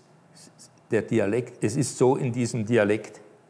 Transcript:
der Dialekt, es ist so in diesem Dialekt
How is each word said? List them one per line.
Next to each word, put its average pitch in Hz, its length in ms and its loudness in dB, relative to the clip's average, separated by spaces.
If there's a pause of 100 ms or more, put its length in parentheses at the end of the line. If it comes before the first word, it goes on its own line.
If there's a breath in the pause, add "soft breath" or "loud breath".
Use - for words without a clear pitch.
(920)
der 107 100 2
Dialekt, 110 640 -2
es 107 120 0
ist - 220 -2
so 131 180 4
in 127 160 -4
diesem 123 320 -2
Dialekt 107 580 0 (280)